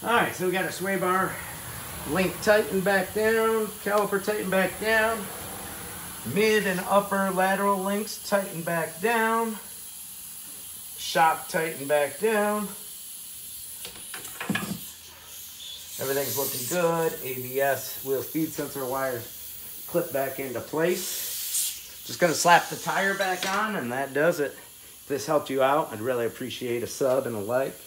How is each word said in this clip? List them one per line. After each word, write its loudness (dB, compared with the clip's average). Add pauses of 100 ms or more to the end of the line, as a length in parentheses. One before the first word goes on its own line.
All 0
right, 4
so -2
we 2
got 0
our -4
sway -2
bar 2 (760)
link 2
tightened 6
back 2
down, 4 (160)
caliper 2
tightened 0
back 2
down, 2 (1080)
mid 6
and 0
upper 4
lateral 4
links -2 (100)
tightened 0
back -2
down, 2 (1400)
shock 2
tightened -2
back 2
down. 2 (3250)
Everything's -2
looking -2
good. 2 (100)
A -6
B -2
S 2
wheel 0
speed -2
sensor -4
wires -2 (640)
clip 0
back -2
into -4
place. -2
Just -10
gonna 6
slap 6
the -6
tire 0
back 0
on 0
and -2
that -2
does 4
it. 0 (460)
If -20
this -2
helped 2
you 4
out, 4
I'd -6
really 0
appreciate -4
a -4
sub 2
and -4
a -4
like. 0